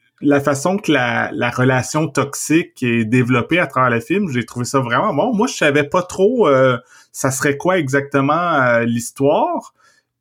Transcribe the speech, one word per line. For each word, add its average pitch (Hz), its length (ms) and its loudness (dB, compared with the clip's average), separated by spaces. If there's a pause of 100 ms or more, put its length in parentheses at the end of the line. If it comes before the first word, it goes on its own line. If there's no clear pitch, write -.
(200)
la 143 220 2
façon 147 360 -2
que 185 140 -2
la, 120 420 0
la 120 160 -2
relation 127 580 0
toxique 151 760 -2
est 117 240 0
développée 123 540 2
à 170 80 0
travers 127 220 0
le 117 120 0
film, 185 280 -2
j'ai 123 160 -2
trouvé 120 200 -8
ça 135 140 -2
vraiment 135 340 0
bon. 196 200 0
Moi, 220 140 0
je - 80 -8
savais 147 280 2
pas 160 180 -2
trop, 196 460 0
euh, 131 300 4 (340)
ça - 200 -4
serait 139 260 -2
quoi 180 200 0
exactement, 143 840 0
euh, 120 240 2
l'histoire. 147 880 -2 (480)